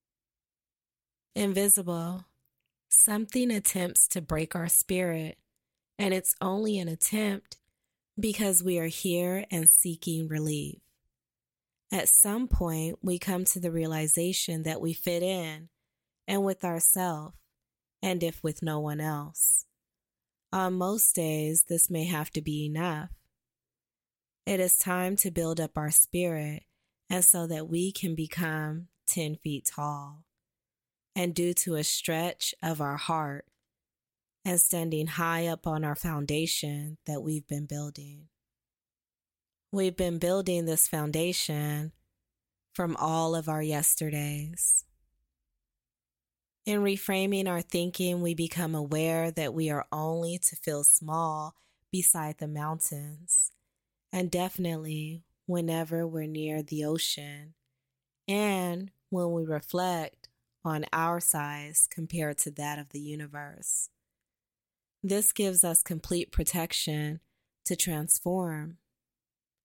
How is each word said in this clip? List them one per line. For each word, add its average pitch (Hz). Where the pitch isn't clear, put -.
Invisible, 185
something 240
attempts 196
to -
break 156
our 170
spirit, 170
and 196
it's 185
only 202
an 175
attempt 202
because 202
we 180
are 165
here 180
and 165
seeking 160
relief. 151
At 190
some 226
point, 165
we 180
come 185
to -
the 175
realization 160
that 156
we 165
fit 170
in, 165
and 196
with 190
ourself, 165
and 185
if 160
with 156
no 156
one 151
else. 151
On 185
most 185
days, 156
this 170
may 165
have 156
to 156
be 151
enough. 156
It 196
is 180
time 180
to 185
build 165
up 160
our 151
spirit, 160
and 185
so 170
that 160
we 175
can 165
become 156
ten 156
feet -
tall. 147
And 175
due 175
to 170
a 151
stretch -
of 165
our 143
heart 147
and 180
standing 160
high 165
up 165
on 156
our 147
foundation 151
that 147
we've 156
been 147
building. 147
We've 190
been 175
building 180
this 160
foundation 151
from 170
all 165
of 160
our 156
yesterdays. 151
In 208
reframing 196
our 175
thinking, 175
we 170
become 160
aware 160
that 147
we 160
are 147
only 165
to -
feel 147
small 156
beside 165
the 151
mountains, 151
and 180
definitely 165
whenever 165
we're 160
near 156
the 151
ocean, 151
and 196
when 175
we 165
reflect 165
on 156
our 170
size 147
compared 160
to -
that 147
of 143
the 147
universe. 147
This 196
gives 190
us -
complete -
protection 156
to 180
transform. 165